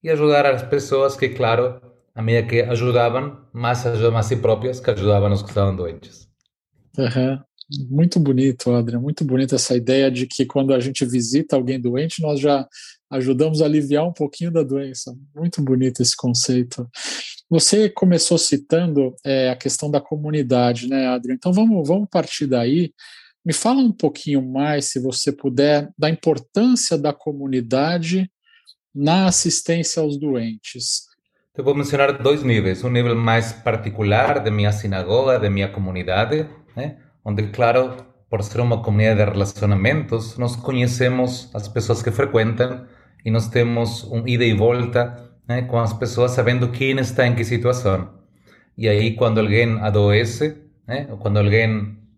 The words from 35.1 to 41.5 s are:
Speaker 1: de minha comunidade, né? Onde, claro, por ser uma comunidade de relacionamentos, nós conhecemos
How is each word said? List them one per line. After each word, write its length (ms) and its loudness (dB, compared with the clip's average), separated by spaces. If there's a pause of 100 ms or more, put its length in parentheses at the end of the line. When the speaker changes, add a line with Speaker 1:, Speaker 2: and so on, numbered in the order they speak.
Speaker 1:
de 100 0
minha 200 0
comunidade, 760 -2 (280)
né? 220 -10 (260)
Onde, 240 -4
claro, 500 0 (320)
por 140 -2
ser 180 -4
uma 200 0
comunidade 380 2
de 120 2
relacionamentos, 1080 0
nós 180 -4
conhecemos 960 -2